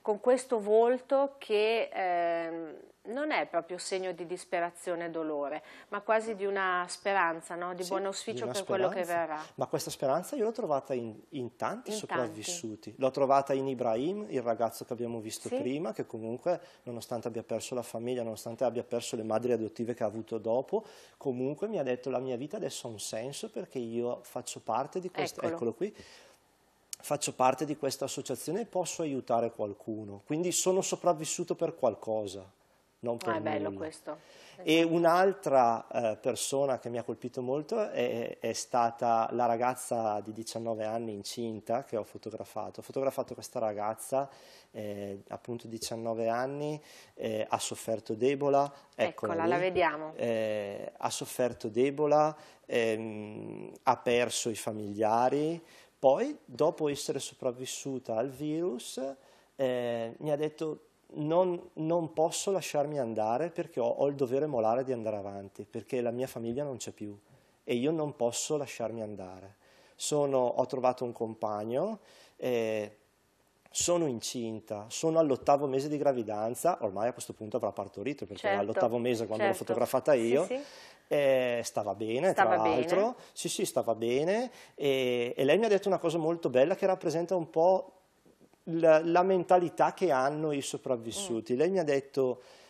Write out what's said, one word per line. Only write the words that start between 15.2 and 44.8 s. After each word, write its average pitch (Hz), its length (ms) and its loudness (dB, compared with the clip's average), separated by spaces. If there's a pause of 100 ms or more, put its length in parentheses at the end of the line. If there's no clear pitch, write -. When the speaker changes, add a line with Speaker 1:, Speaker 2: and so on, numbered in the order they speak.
Speaker 2:
visto 110 300 -8
Speaker 1:
Sì. 247 60 -4
Speaker 2:
prima, 175 360 -4
che 156 140 -6
comunque, 120 520 -4 (260)
nonostante 117 440 -8
abbia 113 140 -6
perso 113 320 -6
la 120 80 -2
famiglia, 120 400 -4
nonostante 113 420 -4
abbia 117 200 0
perso 117 320 -4
le 110 60 -4
madri 113 300 0
adottive 113 400 -2
che 113 100 -4
ha 110 40 0
avuto 110 320 -6
dopo, 123 440 0 (360)
comunque 135 500 -4
mi 214 100 -2
ha 151 40 0
detto: 127 260 -2
"La 127 120 -2
mia 127 160 -4
vita 147 200 -8
adesso 156 300 -8
ha 120 40 -8
un 104 100 -12
senso 131 500 -8
perché - 280 -8
io 117 440 -2
faccio - 380 -10
parte 131 380 -2
di 180 120 -8
questa", - 320 -6
Speaker 1:
Eccolo. 170 140 -2
Speaker 2:
eccolo 113 180 -2
qui, 220 200 -4 (1080)
"faccio 143 320 -2
parte 131 320 4
di 143 100 -4
questa 139 300 -2
associazione 147 560 -4
e - 20 -4
posso - 380 -4
aiutare 120 500 0
qualcuno. 104 720 -8
Quindi 170 280 0
sono 185 280 2
sopravvissuto 170 720 0
per 160 200 -2
qualcosa, 101 760 -2 (500)
non 120 180 -2
per 117 100 -6
Speaker 1:
Ah, 113 80 0
è - 40 -4
bello 151 280 -2
Speaker 2:
nulla." 98 80 -6
Speaker 1:
questo. 156 420 -10 (440)
Speaker 2:
E 160 160 6
Speaker 1:
Esatto. 165 160 4
Speaker 2:
un'altra, 165 920 6 (260)
eh, 107 40 -4
persona 135 640 0
che - 100 -8
mi 120 100 -4
ha 117 40 -6
colpito 123 400 -6
molto 151 480 -2
è, 120 480 -2
è 113 140 -2
stata 117 800 2
la 120 140 2
ragazza 117 720 0
di 107 120 -10
diciannove 113 520 -4
anni 113 280 -4
incinta 110 720 -4
che - 140 -6
ho 104 80 -2
fotografato. 104 760 -10
Ho 110 60 -14
fotografato 135 500 -4
questa - 240 -10
ragazza, 113 720 -2 (400)
eh, 101 580 -8